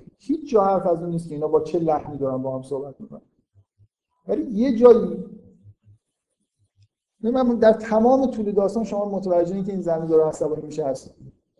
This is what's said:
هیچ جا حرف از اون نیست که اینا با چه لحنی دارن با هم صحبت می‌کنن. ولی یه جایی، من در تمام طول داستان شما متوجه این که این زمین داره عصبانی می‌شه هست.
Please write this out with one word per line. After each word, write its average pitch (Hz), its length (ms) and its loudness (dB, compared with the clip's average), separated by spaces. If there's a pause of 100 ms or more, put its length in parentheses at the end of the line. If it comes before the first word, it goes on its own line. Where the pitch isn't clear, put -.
(180)
هیچ 285 340 -6
جا 208 120 4
حرف 190 240 0
از 170 140 0
اون 175 80 -6
نیست 165 200 -6
که 151 60 -10
اینا 151 120 -4
با 156 140 2
چه 170 180 -4
لحنی 151 380 -2
دارن 131 200 -4
با 131 180 -6
هم 131 60 -8
صحبت 139 380 -10
می‌کنن. - 220 -20 (1080)
ولی 208 240 -2
یه 226 240 0
جایی، 220 500 6 (2000)
من 240 320 0
در 220 180 6
تمام 240 520 2
طول 214 260 -4
داستان 196 320 0
شما 208 220 -4
متوجه 185 500 -2
این 196 80 -4
که 202 80 -6
این 190 100 -6
زمین 165 240 -2
داره 160 180 4
عصبانی 156 380 -4
می‌شه 151 240 -8
هست. - 300 -8 (440)